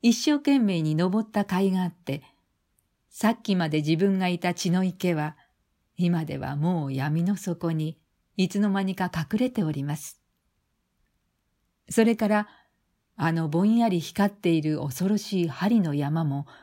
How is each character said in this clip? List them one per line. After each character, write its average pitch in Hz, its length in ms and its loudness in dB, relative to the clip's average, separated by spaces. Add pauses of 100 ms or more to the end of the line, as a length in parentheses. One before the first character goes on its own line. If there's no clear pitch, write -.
一 233 100 6
生 294 240 2
懸 285 220 2
命 196 240 2
に 156 120 0
登 185 320 0
っ - 20 -20
た 202 160 -2
甲 196 120 -2
斐 190 160 2
が 185 100 0
あ 180 40 0
っ 170 40 -2
て、 139 320 -8 (840)
さ - 220 0
っ 233 120 -4
き 196 140 0
ま 165 120 0
で 156 100 0
自 156 180 2
分 190 220 2
が 185 100 0
い 175 100 -2
た 180 140 -2
血 175 180 -2
の 185 140 2
池 180 300 -2
は、 151 220 -4 (600)
今 175 280 0
で 143 140 -8
は 135 180 -6
も 160 300 0
う 135 60 -6
闇 151 300 -2
の 190 140 0
底 170 360 -4
に 156 260 -4 (380)
い 185 120 2
つ 202 120 -2
の 208 80 2
間 196 140 0
に 190 140 -4
か 180 180 -2
隠 170 240 -2
れ 254 120 0
て 240 120 -4
お 156 100 -2
り 139 100 -4
ま 147 140 -4
す。 - 240 -16 (1700)
そ 226 160 4
れ 226 120 2
か 220 120 0
ら、 208 200 0 (680)
あ 165 160 0
の 165 160 0
ぼ 165 140 0
ん 214 140 4
や 233 120 4
り 180 120 0
光 202 300 0
っ 202 40 -20
て - 160 -2
い 165 100 4
る 151 200 -2
恐 147 280 -2
ろ 214 100 2
し 190 240 -2
い 170 60 0
針 208 320 0
の 156 140 0
山 147 300 0
も 143 220 -4 (160)